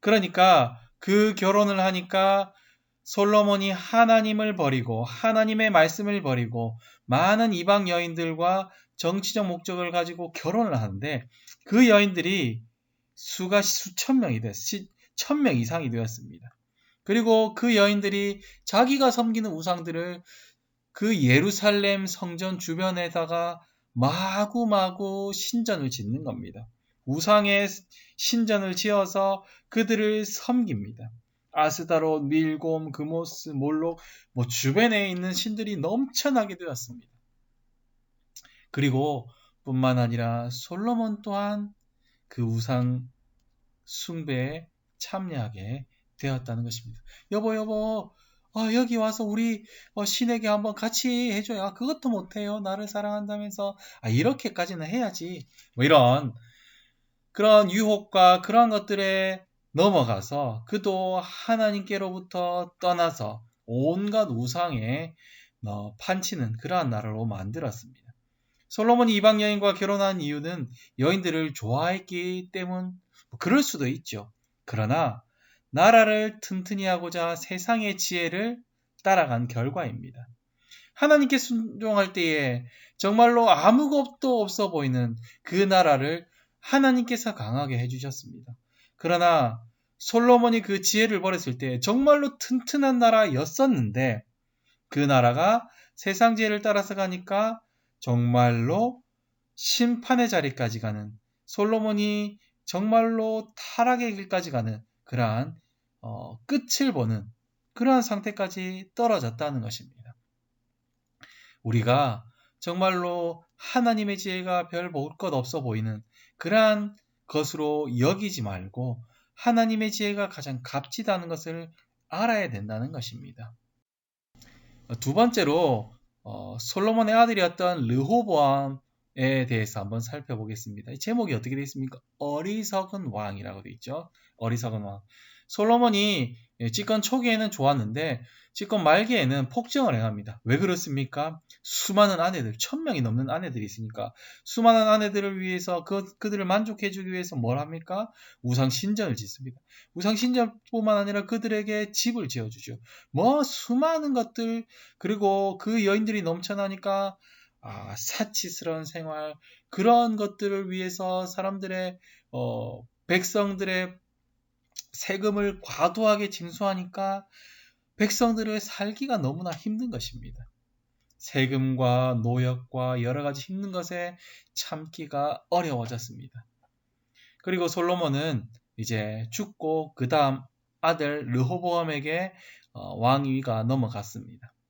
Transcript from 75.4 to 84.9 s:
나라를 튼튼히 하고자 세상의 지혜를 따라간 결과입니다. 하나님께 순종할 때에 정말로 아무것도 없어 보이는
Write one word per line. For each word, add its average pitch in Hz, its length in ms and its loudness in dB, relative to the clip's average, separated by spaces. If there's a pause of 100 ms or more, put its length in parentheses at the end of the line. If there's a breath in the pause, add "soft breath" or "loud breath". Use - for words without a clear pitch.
나라를 214 680 6
튼튼히 190 440 -6
하고자 170 520 -2
세상의 202 600 -2
지혜를 180 640 -4 (460)
따라간 135 420 4
결과입니다. 120 800 -6 (680 soft breath)
하나님께 285 440 6
순종할 208 760 0
때에 143 540 0 (320 loud breath)
정말로 233 500 6
아무것도 254 920 4
없어 196 280 -2
보이는 127 460 0 (260 loud breath)